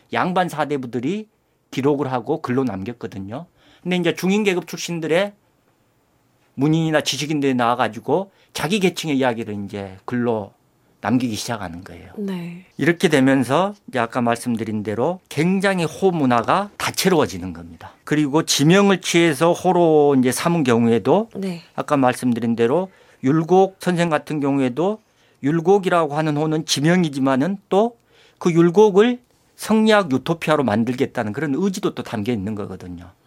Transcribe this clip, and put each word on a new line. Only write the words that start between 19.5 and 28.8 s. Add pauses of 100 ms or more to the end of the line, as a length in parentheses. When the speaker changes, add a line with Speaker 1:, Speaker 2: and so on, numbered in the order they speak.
Speaker 1:
호로
이제
삼은
경우에도
Speaker 2:
네. (120)
Speaker 1:
아까
말씀드린
대로 (320)
율곡
선생
같은
경우에도 (400)
율곡이라고
하는
호는
지명이지만은 (120)
또 (420)
그
율곡을 (340)